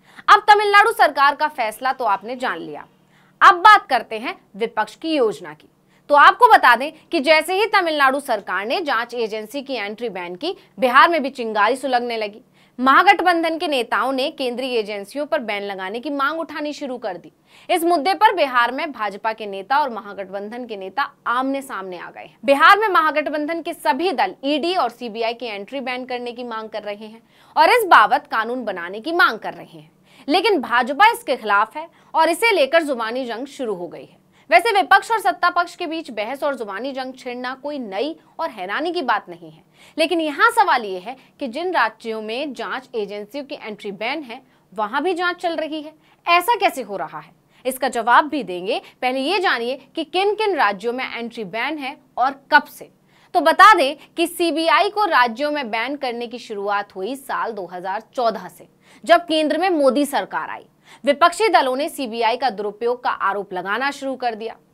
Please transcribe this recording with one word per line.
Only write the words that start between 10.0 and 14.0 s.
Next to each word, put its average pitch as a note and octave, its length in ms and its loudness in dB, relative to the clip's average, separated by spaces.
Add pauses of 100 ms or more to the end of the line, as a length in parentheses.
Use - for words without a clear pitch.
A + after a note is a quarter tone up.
बैन F3+ 260 -8
की, E4 200 -8 (240)
बिहार C4 300 6
में D#4+ 140 0
भी C4+ 60 -6
चिंगारी A3+ 460 -2
सुलगने B3 420 -2
लगी। G#3 240 -8 (380)
महागठबंधन E4 800 4
के F4 100 -4
नेताओं A#3+ 440 -2